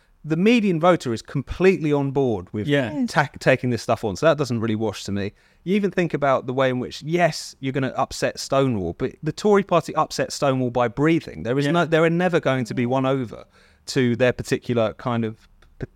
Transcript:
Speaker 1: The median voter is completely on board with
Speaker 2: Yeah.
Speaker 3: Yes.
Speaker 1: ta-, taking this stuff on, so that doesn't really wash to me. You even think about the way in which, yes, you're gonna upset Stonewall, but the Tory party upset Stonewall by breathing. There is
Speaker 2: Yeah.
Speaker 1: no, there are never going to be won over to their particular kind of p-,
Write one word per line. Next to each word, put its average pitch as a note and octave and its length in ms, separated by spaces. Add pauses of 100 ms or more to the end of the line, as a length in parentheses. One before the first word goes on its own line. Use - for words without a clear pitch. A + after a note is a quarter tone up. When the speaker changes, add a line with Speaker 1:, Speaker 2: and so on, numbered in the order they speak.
(260)
Speaker 1:
The D#3 100
median G3+ 440
voter D#3+ 340
is A2 80
completely D#3 720
on C#3+ 180
board A#2+ 400
with G#2+ 160
Speaker 2:
Yeah. C#3+ 240
Speaker 3:
Yes. B3+ 200
Speaker 1:
ta-, C#3+ 180 (100)
taking C3 300
this A#2 140
stuff A#2 200
on, G2 140
so - 80
that D#3 120
doesn't B2 220
really A2 160
wash G#2+ 300
to G2 80
me. G2+ 180 (320)
You F3+ 120
even G3+ 160
think F3 220
about C3+ 340
the B2 60
way C3 160
in B2+ 100
which, G#2 240
yes, E3 580
you're C3+ 120
gonna - 220
upset - 440
Stonewall, A#2 580
but B2+ 260
the D3+ 80
Tory G3+ 320
party - 320
upset - 380
Stonewall C3 380
by A#2+ 180
breathing. C#3+ 540
There B2 160
is C#3+ 60
Speaker 2:
Yeah. D3 60
Speaker 1:
no, E3+ 140
there D#3+ 180
are E3+ 60
never E3+ 320
going C3 240
to - 80
be B2+ 120
won C3 200
over B2+ 400 (420)
to B2 300
their B2 160
particular A#2 640
kind A#2 280
of A2 240 (320)
p-, - 160